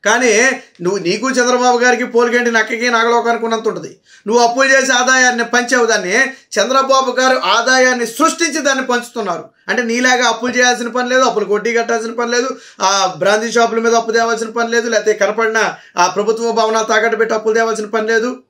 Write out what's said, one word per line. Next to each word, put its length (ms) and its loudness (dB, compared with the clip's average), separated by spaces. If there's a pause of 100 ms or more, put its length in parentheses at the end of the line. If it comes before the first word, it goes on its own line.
కానీ 460 2 (320)
నువ్వు, 160 -2
నీకు 320 -2
చంద్రబాబు 480 2
గారికి 260 2
పోలికేంటి, 460 2
నక్కకి 400 0
నాగలోకానికి 540 0
ఉన్నంత 240 -2
ఉంటుంది. 320 -10 (260)
నువ్వు 160 2
అప్పులు 260 2
చేసి 240 2
ఆదాయాన్ని 520 2
పెంచావు, 420 0
దాన్ని 400 0
చంద్రబాబు 960 0
గారు 240 2
ఆదాయాన్ని 640 2
సృష్టించి 540 -2
దాన్ని 260 -2
పంచుతున్నారు. 580 -6 (240)
అంటే 140 -2
నీలాగా 460 0
అప్పులు 280 -4
చేయాల్సిన 320 0
పని 200 -4
లేదు, 120 2
అప్పులు 240 0
వడ్డీ 300 -2
కట్టాల్సిన 380 -2
పని 180 -4
లేదు, 260 -2 (240)
ఆ 380 0
బ్రాందీ 340 0
షాపుల 260 2
మీద 160 0
అప్పు 180 0
తేవాల్సిన 380 0
పని 200 -4
లేదు, 180 0
లేకపోతే 240 0
కనపడిన 640 0 (240)
ఆ 80 4
ప్రభుత్వ 460 -2
భవనాలు 320 0
తాకట్టు 320 0
పెట్టి 180 0
అప్పులు 200 -2
తేవాల్సిన 320 -2
పని 200 -4
లేదు. 440 -2